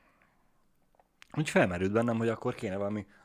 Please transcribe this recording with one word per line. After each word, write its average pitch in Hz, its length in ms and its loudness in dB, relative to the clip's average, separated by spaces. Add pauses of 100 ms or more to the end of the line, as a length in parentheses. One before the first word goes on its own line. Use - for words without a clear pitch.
(1400)
úgy 151 120 -2
felmerült 95 420 2
bennem, 113 260 2
hogy 117 120 0
akkor 117 260 -4
kéne 98 220 -6
valami 101 280 -4 (200)